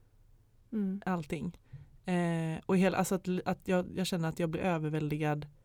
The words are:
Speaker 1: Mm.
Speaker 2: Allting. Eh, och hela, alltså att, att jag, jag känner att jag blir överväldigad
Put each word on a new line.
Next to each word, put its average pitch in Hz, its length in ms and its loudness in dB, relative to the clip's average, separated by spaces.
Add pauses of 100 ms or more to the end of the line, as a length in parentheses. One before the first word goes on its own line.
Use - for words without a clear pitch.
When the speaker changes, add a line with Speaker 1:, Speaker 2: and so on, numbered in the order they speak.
(720)
Speaker 1:
Mm. 202 340 -2
Speaker 2:
Allting. 175 520 -4 (460)
Eh, 170 600 0
och 190 100 4
hela, 185 220 6
alltså 185 160 2
att, 185 140 -2 (160)
att - 240 -4
jag, 180 180 2 (100)
jag 185 100 0
känner 165 220 -2
att 160 100 -4
jag 170 120 0
blir 165 120 -2
överväldigad 151 840 0 (180)